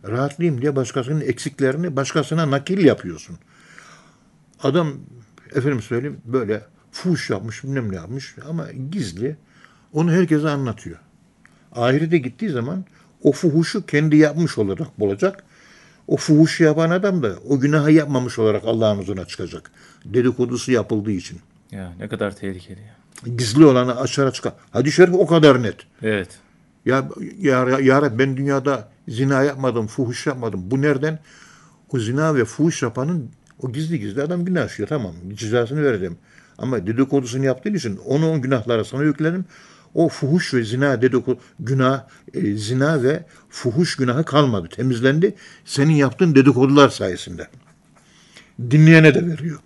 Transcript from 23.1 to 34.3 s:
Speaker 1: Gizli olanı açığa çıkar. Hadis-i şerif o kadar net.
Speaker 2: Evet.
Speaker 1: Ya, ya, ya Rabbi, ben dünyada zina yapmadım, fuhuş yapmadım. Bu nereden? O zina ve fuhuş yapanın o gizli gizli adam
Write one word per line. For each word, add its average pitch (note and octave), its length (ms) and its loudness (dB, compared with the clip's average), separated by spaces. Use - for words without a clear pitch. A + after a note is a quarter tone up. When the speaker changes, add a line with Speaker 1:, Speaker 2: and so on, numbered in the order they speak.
Speaker 1:
Gizli A#2+ 280 6
olanı B2+ 360 4
açığa C3+ 320 -2
çıkar. - 200 -6
Hadis-i C3 260 0
şerif F3+ 180 6
o F#3 120 4
kadar D3+ 360 6
net. G2+ 140 -4
Speaker 2:
Evet. G#2+ 360 -4
Speaker 1:
Ya, C3+ 240 0
ya, C3 420 2
ya C3+ 220 4
Rabbi, A#2+ 160 -2
ben C3+ 180 2
dünyada C#3 520 -2
zina C3+ 340 0
yapmadım, C3 440 -2
fuhuş B2 400 -6
yapmadım. A2 440 -6
Bu C3+ 120 0
nereden? D3+ 360 -2
O C3 100 -4
zina C#3+ 360 0
ve A#2+ 100 2
fuhuş D#3 380 -2
yapanın C3 480 -4
o B2+ 140 -8
gizli D#3 280 -6
gizli G#2 220 -6
adam F3 220 -4